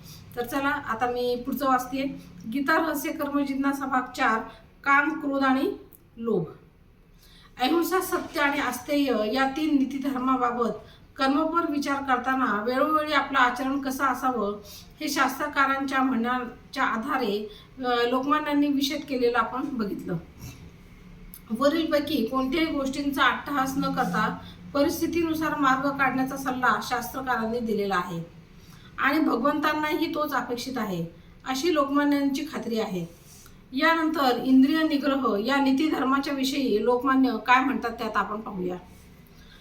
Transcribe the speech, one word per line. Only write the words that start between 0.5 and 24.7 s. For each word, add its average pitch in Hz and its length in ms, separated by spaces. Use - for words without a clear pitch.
आता 254 440
मी 247 240
पुढचं 269 220
वाचते. - 580
गीता 302 240
रहस्य 311 340
कर्मजिज्ञासा 277 760
भाग 262 160
चार, 226 220
काम, 294 360
क्रोध 277 240
आणि 262 320
लोभ. 214 260
अहिंसा, 330 380
सत्य - 400
आणि 285 220
अस्थेय 277 440
या 269 240
तीन 302 180
नीतिधर्माबाबत 247 960
कर्मपर 320 560
विचार 285 240
करताना 254 680
वेळोवेळी 302 500
आपलं 269 260
आचरण 269 420
कसं 262 220
असावं, 254 540
हे 294 80
शास्त्रकारांच्या 269 920
म्हणण्याच्या 247 800
आधारे, 226 680
अ, 247 300
लोकमान्यांनी 294 580
विशद 277 300
केलेलं 247 280
आपण 247 240
बघितलं. 180 460
वरीलपैकी 294 680
कोणत्याही 262 400
गोष्टींचा 277 580
अट्टहास 247 540
न 277 160
करता 226 440